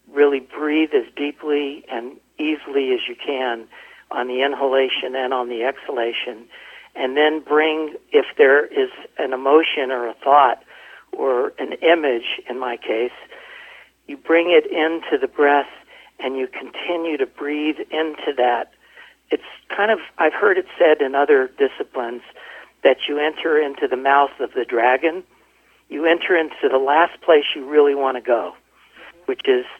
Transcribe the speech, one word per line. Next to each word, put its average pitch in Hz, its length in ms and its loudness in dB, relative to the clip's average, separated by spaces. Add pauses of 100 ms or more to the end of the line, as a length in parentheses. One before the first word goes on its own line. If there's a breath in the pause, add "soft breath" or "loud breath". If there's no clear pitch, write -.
(120)
really 143 280 2
breathe 151 540 -2
as 120 220 0
deeply 147 760 -4
and 123 220 -10 (260)
easily 143 540 -2
as 123 160 0
you 120 80 -12
can 127 500 -6 (460 loud breath)
on 127 160 -6
the 127 140 -4
inhalation 135 760 -2
and 131 180 -4
on 123 140 -4
the 120 160 -6
exhalation, 120 840 -6 (500 loud breath)
and 131 200 -4
then 151 240 2
bring, 156 540 0 (180)
if 131 140 4 (120)
there 143 280 6
is 131 240 -2 (280)
an 135 140 -4
emotion 135 580 2
or 120 180 -4
a 110 60 -10
thought 135 480 4 (500 loud breath)
or 135 460 -2
an 139 140 -8 (100)
image, 151 680 0
in 123 100 -8
my 123 180 -8
case, 117 360 -4 (920 loud breath)
you 143 100 -14
bring 170 340 2
it 156 200 4
into 160 500 -2
the 131 80 -4
breath 143 420 2 (500 loud breath)
and 135 160 -6
you 131 100 -4
continue 165 720 -6
to 135 100 -2
breathe 147 520 -4 (120)
into 156 460 -6
that. 120 360 0 (580 loud breath)
It's - 120 -2 (320)
kind 208 160 0
of, 208 80 2 (200)
I've 156 160 2
heard 196 240 2
it 180 80 -6 (120)
said 156 260 4
in 135 100 -4
other 139 440 2
disciplines, 123 640 -4 (600 loud breath)
that - 240 2
you 147 100 -4
enter 156 400 0
into 139 300 -2
the 127 80 -2
mouth 139 440 2
of 123 120 -6
the 123 120 -4
dragon. 131 600 0 (640 soft breath)
You - 160 -8
enter 170 320 2
into 156 340 -2
the 135 80 2
last 147 440 0
place 160 220 4 (120)
you 135 120 -12
really 143 260 4
want 135 240 -2
to - 20 -8
go, 117 320 -2 (720 loud breath)
which - 220 -6
is 127 180 2 (160)